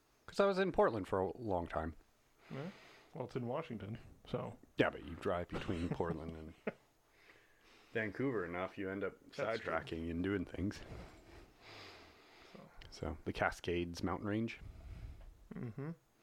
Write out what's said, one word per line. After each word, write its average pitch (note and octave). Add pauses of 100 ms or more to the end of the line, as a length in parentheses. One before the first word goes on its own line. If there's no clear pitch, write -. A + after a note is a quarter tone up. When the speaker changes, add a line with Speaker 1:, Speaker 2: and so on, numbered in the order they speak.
(280)
Speaker 1:
'Cause -
I G3+
was G3
in F#3+
Portland A#2+
for G2
a F#2+
long F#2
time. D#2+ (560)
Speaker 2:
Yeah. C3+ (560)
Well, C3+
it's -
in B2
Washington, A#2+ (300)
so. - (220)
Speaker 1:
Yeah, F2+
but -
you E2+
drive F2
between E2+
Speaker 2:
<laughs> -
Speaker 1:
Portland D#2+
and - (1200)
Vancouver A2
enough, F2+
you F#2+
end G2
up F#2+ (220)
Speaker 2:
That's A2+
true. E2
Speaker 1:
sidetracking E2
and E2+
doing F#2+
things. - (1700)
Speaker 2:
So. - (320)
Speaker 1:
So, -
the -
Cascades F2
mountain F2+
range. A2 (1000)
Speaker 2:
Mm-hmm. C3+ (340)